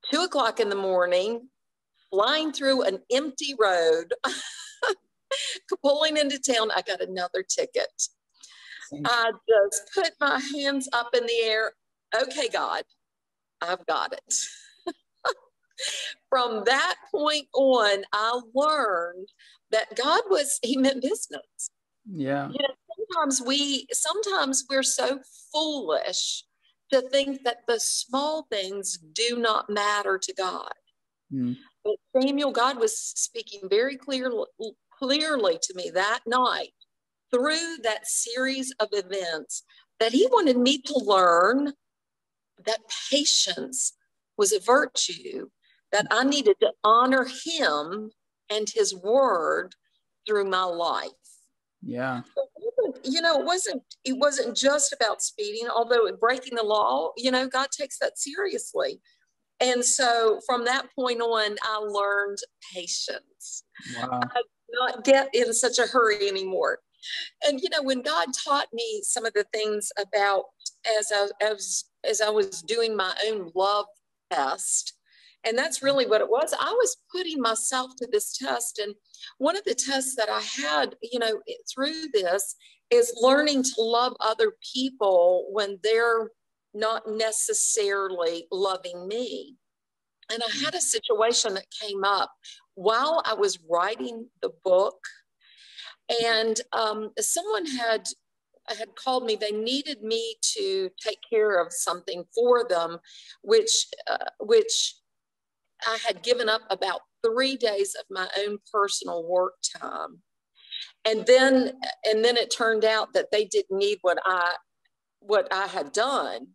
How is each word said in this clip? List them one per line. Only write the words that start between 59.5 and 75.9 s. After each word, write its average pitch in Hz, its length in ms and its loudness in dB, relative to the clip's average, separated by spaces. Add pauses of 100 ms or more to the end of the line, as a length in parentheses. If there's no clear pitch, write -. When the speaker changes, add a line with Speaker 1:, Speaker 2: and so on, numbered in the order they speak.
Speaker 1:
And 247 240 2
so 226 640 2
from 247 200 0
that 254 280 -2
point 247 260 -2
on, 220 420 0
I 214 160 -4
learned 202 600 -2 (340)
patience. - 920 -10 (320)
Speaker 2:
Wow. 123 260 -4
Speaker 1:
I - 140 -4
did 240 80 -2 (280)
not 247 320 -2
get 269 300 6
in 233 200 2
such 247 240 0
a 240 80 4
hurry 220 420 2
anymore. 190 520 -2 (640)
And, 277 140 0
you 359 100 -2
know, 320 120 -2
when 262 200 0
God 311 260 0 (160)
taught 285 280 0
me 226 320 -6
some 233 200 -2
of 226 80 -2
the 208 200 2
things 214 460 -2
about, 202 460 2 (540)
as 208 140 -4
I, 202 160 2 (160)
as, 208 400 -4 (200)
as 208 160 0
I 214 100 2
was 208 320 0
doing 226 340 -2
my 185 160 0 (140)
own 202 280 -4
love 202 320 2 (440)
test, - 640 -2 (500)
and 226 120 0
that's 285 260 -2
really 269 240 2